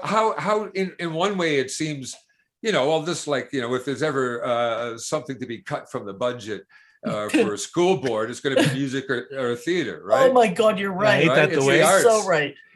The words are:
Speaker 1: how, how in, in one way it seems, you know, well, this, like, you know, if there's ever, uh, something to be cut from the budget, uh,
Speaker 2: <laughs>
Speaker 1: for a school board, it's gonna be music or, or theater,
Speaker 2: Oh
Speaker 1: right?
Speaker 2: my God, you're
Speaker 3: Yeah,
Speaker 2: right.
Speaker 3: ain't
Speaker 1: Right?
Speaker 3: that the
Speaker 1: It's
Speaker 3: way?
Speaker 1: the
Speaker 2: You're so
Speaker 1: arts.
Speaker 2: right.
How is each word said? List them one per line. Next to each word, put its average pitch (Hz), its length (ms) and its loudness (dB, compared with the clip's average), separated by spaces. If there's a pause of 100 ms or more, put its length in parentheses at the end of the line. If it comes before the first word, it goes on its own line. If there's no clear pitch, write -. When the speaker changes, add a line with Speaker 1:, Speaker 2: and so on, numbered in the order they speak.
Speaker 1:
how, 214 340 2
how 214 260 0 (100)
in, 190 260 -4
in 170 140 -4
one 190 220 0
way 160 220 0
it 123 140 -2
seems, 147 420 -8 (480)
you 226 80 0
know, 143 180 2
well, 160 120 2
this, 156 260 -6
like, 139 260 -2
you 135 80 -2
know, 120 140 -2
if 127 100 -2
there's 131 200 -4
ever, 127 400 -2
uh, 117 540 -2
something 135 420 -6
to 123 60 -8
be 113 160 -10
cut - 280 -10
from 120 160 -8
the 98 80 -10
budget, 110 480 -6 (440)
uh, 107 220 -4
Speaker 2:
<laughs> - 20 -6
Speaker 1:
for - 240 2
a 101 40 -8
school 175 380 0
board, 117 340 -2
it's 117 100 -10
gonna 135 160 -2
be 143 180 2
music 131 340 -4
or, 123 260 -4
or 123 220 -4
theater, 120 480 -4
Speaker 2:
Oh 92 40 -12
Speaker 1:
right? 262 260 4
Speaker 2:
my 240 140 6
God, 214 300 2
you're 202 140 -4
Speaker 3:
Yeah, 196 160 0
Speaker 2:
right. 202 120 4
Speaker 3:
ain't 160 100 4
Speaker 1:
Right? - 60 2
Speaker 3:
that 151 140 4
the 160 60 0
Speaker 1:
It's 135 100 2
Speaker 3:
way? 139 140 6
Speaker 1:
the 156 60 6
Speaker 2:
You're 190 160 6
so 226 140 6
Speaker 1:
arts. 196 120 0
Speaker 2:
right. 151 260 0 (220)